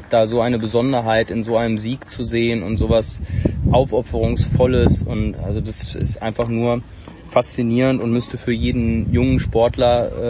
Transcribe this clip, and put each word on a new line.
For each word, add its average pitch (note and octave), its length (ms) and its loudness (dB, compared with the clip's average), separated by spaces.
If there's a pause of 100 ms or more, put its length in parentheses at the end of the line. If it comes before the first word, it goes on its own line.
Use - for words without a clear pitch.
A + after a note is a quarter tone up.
da A2+ 160 4
so A#2 160 2
eine A#2+ 160 2
Besonderheit A2+ 720 0
in G#2+ 140 -2
so A2+ 140 0
einem A2+ 200 0
Sieg A2+ 320 -6
zu - 140 -8
sehen A#2 400 0
und G#2 140 -4
sowas A2+ 440 2 (760)
Aufopferungsvolles. A#2+ 1080 2
Und G#2+ 320 -2
also G2+ 260 -4
das - 340 -8
ist B2 260 -4
einfach A2+ 260 -2
nur A#2 340 0 (480)
faszinierend B2 720 0
und A#2 100 -2
müsste A#2+ 260 -2
für - 140 -4
jeden A#2 600 0
jungen C3 260 4
Sportler, A#2+ 720 2 (180)